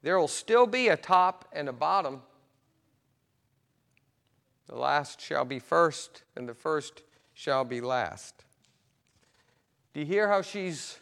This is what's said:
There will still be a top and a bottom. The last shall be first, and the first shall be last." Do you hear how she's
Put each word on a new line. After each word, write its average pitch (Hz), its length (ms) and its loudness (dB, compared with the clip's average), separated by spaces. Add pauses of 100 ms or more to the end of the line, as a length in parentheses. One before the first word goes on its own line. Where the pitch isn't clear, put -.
There 170 140 2
will 156 120 2
still 240 360 4
be 247 220 0
a 165 100 4
top 185 540 2
and 147 160 -6
a 131 60 -6
bottom. 147 500 -2 (2500)
The - 80 -16
last 135 440 -2
shall 139 260 -4
be 127 140 -8
first, - 640 0 (120)
and 123 120 -10
the 117 80 -12
first - 480 -6 (300)
shall 135 320 -2
be 120 160 -6
last." 123 640 -6 (1500)
Do 147 60 -10
you 151 60 -6
hear 202 240 0
how 196 120 4
she's 185 600 -8